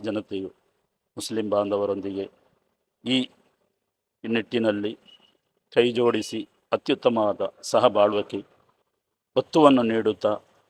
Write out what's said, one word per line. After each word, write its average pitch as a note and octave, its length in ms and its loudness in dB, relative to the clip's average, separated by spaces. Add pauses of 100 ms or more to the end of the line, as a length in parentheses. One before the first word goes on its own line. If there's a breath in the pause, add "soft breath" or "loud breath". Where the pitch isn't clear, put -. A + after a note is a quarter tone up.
ಜನತೆಯು G#2 460 -8 (680)
ಮುಸ್ಲಿಂ G#2+ 340 -6
ಬಾಂಧವರೊಂದಿಗೆ G2 800 -2 (760)
ಈ B2+ 240 -2 (960)
ನಿಟ್ಟಿನಲ್ಲಿ A2+ 720 -2 (760)
ಕೈಜೋಡಿಸಿ A#2+ 760 0 (240)
ಅತ್ಯುತ್ತಮವಾದ A2 680 0 (220)
ಸಹಬಾಳ್ವೆಗೆ G#2 840 0 (920)
ಒತ್ತುವನ್ನು C3+ 460 4
ನೀಡುತ್ತಾ A2 500 0 (380)